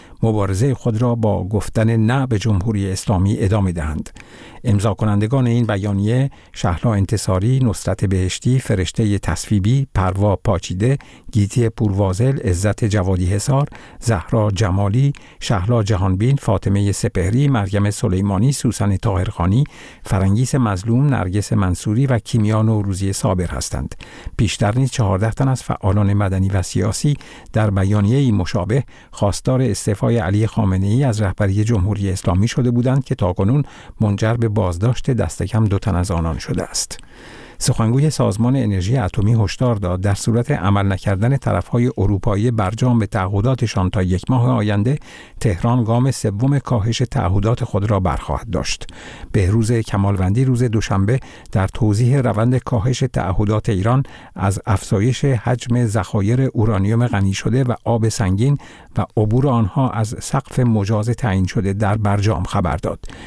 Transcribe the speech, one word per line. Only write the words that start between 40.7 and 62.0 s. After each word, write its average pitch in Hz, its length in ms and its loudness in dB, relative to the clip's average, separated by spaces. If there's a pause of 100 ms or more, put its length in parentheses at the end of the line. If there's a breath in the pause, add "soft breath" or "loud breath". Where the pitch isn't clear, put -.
نکردن 101 460 0
طرف‌های 120 600 0
اروپایی 104 540 0
برجام 113 480 0
به 104 60 0
تعهداتشان 101 840 0
تا 95 140 0
یک 90 260 0
ماه 127 200 2
آینده، 110 500 0 (400 loud breath)
تهران 117 440 0
گام 123 280 0
سوم 123 480 0
کاهش 117 380 -2
تعهدات 101 680 0
خود 104 280 -2
را 98 80 2
برخواهد 92 500 -2
داشت. - 380 -4 (440 loud breath)
بهروز 107 400 2
کمالوندی 101 720 0
روز 127 180 0
دوشنبه 107 560 0 (320 loud breath)
در 95 160 2
توضیح 120 540 2
روند 117 360 2
کاهش 123 420 -2
تعهدات 107 720 0
ایران 117 340 2 (320 loud breath)
از 98 300 0
افزایش 117 600 0
حجم 120 600 0
ذخایر 110 560 0
اورانیوم 113 640 2
غنی 98 260 0
شده 120 300 0
و 123 100 0 (100)
آب 113 260 0
سنگین 110 480 0 (400 loud breath)
و 104 80 0 (120)
عبور 113 300 2
آنها 120 420 2
از 110 320 -2
سقف - 380 -4
مجاز 110 500 2
تعیین 98 360 0
شده 98 280 0
در 104 240 0
برجام 104 460 0